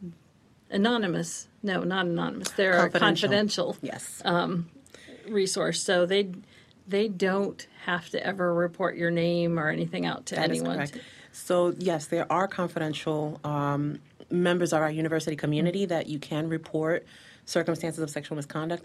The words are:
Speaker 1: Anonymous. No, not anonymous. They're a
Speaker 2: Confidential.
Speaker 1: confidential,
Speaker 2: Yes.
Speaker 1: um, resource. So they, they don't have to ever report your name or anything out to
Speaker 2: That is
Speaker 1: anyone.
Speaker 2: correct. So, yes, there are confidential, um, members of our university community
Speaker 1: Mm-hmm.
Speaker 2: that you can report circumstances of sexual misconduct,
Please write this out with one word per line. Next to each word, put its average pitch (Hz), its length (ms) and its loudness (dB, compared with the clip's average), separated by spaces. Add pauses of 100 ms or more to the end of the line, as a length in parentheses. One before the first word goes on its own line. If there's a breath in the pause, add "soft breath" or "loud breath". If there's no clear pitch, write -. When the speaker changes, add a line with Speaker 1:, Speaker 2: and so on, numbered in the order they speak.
(720)
Speaker 1:
Anonymous. 202 800 0 (140)
No, 185 200 -2
not 180 240 0
anonymous. 170 440 -2
They're 190 240 2
a 170 160 6
Speaker 2:
Confidential. 196 380 4
Speaker 1:
confidential, 202 520 2
Speaker 2:
Yes. - 440 -10
Speaker 1:
um, 170 440 0 (600 loud breath)
resource. 190 540 0
So 180 240 4
they, 196 240 2 (560 loud breath)
they 202 220 0
don't 190 580 0 (200)
have 175 240 -2
to - 140 -4
ever 180 280 0
report 170 440 0
your 170 140 0
name 170 480 2
or 156 120 0
anything 170 360 -2
out - 200 -4
to 185 80 -6
Speaker 2:
That 165 160 0
is 165 100 -2
Speaker 1:
anyone. 170 160 -2
Speaker 2:
correct. 143 220 -4 (340 loud breath)
So, 175 460 2
yes, 165 280 0
there 170 240 -2
are 180 180 2
confidential, 156 960 -2
um, 147 560 0 (300)
members 175 420 4
of 156 100 4
our 156 80 2
university 156 460 0
community 175 480 2
Speaker 1:
Mm-hmm. 180 60 -4
Speaker 2:
that 165 180 0
you 151 100 -4
can 156 300 -4
report 160 580 -2 (400 loud breath)
circumstances 165 560 -2
of 147 80 -4
sexual 147 260 -6
misconduct, 151 480 -6